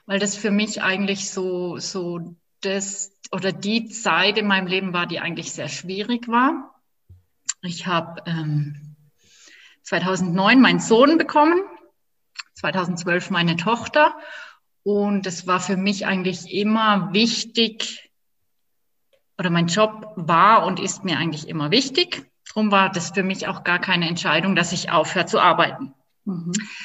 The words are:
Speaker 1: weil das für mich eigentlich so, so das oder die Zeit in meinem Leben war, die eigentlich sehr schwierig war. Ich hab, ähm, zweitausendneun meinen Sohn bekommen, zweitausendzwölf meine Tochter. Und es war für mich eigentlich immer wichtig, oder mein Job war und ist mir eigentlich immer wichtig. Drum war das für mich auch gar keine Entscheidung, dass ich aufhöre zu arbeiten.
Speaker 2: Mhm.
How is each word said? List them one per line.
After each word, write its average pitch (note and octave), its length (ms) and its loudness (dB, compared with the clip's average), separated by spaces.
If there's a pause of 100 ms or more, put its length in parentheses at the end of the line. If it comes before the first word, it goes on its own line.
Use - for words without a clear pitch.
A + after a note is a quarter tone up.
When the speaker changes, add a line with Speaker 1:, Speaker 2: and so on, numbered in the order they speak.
Speaker 1:
weil G3 120 -2
das G3+ 180 -2
für A3 140 -2
mich G#3 320 0
eigentlich G3 480 -2
so, F3+ 480 -4
so F3 560 -8 (280)
das G3 500 -6 (180)
oder F#3 220 -2
die G#3+ 340 -2
Zeit F#3+ 520 0
in G#3 80 0
meinem F#3+ 200 2
Leben F#3 260 -2
war, F3 140 -2
die E3 140 -8
eigentlich D#3+ 320 -8
sehr B2+ 160 -8
schwierig G#3 600 -6
war. B3+ 520 0 (840)
Ich F3 240 -10
hab, E3+ 400 -4
ähm, D3+ 680 -4 (840)
zweitausendneun F#3 800 4
meinen F3 200 6
Sohn C4+ 380 6
bekommen, D#4+ 420 4 (920)
zweitausendzwölf F3 760 -2
meine E3+ 260 2
Tochter. A#3 600 2 (680)
Und G3+ 440 0
es F3 200 -8
war F#3 140 2
für F#3+ 160 -2
mich G3 300 -2
eigentlich F#3 460 -4
immer G#3 600 2
wichtig, - 960 -2 (1300)
oder F3+ 80 -2
mein E3+ 200 2
Job G#3+ 480 0
war F3+ 500 6
und F#3 120 -2
ist - 240 -6
mir E3+ 140 -2
eigentlich D3+ 320 -4
immer D3+ 220 -4
wichtig. C4+ 600 0 (220)
Drum G#3+ 180 0
war F#3+ 220 4
das E3+ 200 -6
für G3 100 0
mich F#3+ 260 -4
auch - 160 -10
gar F3 140 0
keine F3 280 0
Entscheidung, E3 480 0
dass F3 180 0
ich - 180 -6
aufhöre E3+ 340 0
zu - 160 0
arbeiten. E3 540 2 (320)
Speaker 2:
Mhm. F3 260 -6 (320)